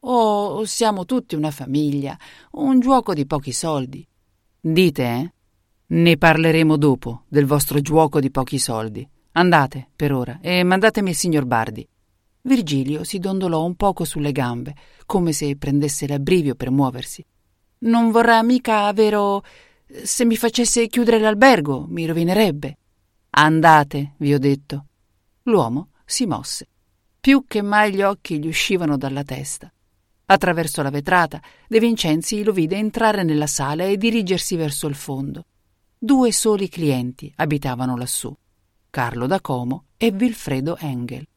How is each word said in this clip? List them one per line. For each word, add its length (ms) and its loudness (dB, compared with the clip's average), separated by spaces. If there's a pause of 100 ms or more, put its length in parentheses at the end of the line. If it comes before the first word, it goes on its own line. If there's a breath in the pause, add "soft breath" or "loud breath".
"Oh, 580 0
siamo 400 -2
tutti 300 -4
una 160 -2
famiglia, 680 -4 (360 loud breath)
un 260 2
giuoco 340 2
di 140 -4
pochi 240 -6
soldi." 560 -6 (520)
"Dite, 440 2
eh? 300 -4 (540)
Ne 300 4
parleremo 580 4
dopo, 520 0
del 180 2
vostro 360 0
giuoco 380 2
di 120 -2
pochi 260 -4
soldi. 500 -6 (260)
Andate, 600 2
per 160 -2
ora, 300 -4
e 220 0
mandatemi 480 2
il 40 -4
signor 300 0
Bardi." 420 -4 (540)
Virgilio 600 -2
si 160 -8
dondolò 440 -2
un 120 -4
poco 280 -2
sulle 280 -4
gambe, 440 -6 (300 soft breath)
come 280 0
se 240 -4
prendesse 500 -2
l'abbrivio 480 0
per 160 -6
muoversi. 520 -2 (560)
"Non 300 2
vorrà 320 4
mica, 520 2
vero? 500 2 (440 soft breath)
Se 380 -4
mi 100 2
facesse 520 0
chiudere 320 2
l'albergo, 680 4
mi 180 -6
rovinerebbe." 680 0 (540)
"Andate, 840 4
vi 160 0
ho 60 2
detto." 460 -2 (580)
L'uomo 460 0 (160)
si 220 -4
mosse. 400 -8 (520)
Più 280 4
che 160 -4
mai 280 2
gli 120 -2
occhi 340 -2
gli 100 -6
uscivano 480 -2
dalla 280 -4
testa. 500 -12 (540)
Attraverso 540 2
la 80 0
vetrata, 500 0 (280 soft breath)
De 120 2
Vincenzi 640 0
lo 80 0
vide 260 -2
entrare 460 0
nella 240 0
sala 360 -4
e 140 0
dirigersi 580 -2
verso 320 -4
il 80 -6
fondo. 500 -10 (520)
Due 340 2
soli 360 0
clienti 680 -4
abitavano 600 -4
lassù, 400 -8 (540)
Carlo 380 -6
da 120 0
Como 460 -6 (120)
e 140 0
Vilfredo 680 -4
Engel. 600 -10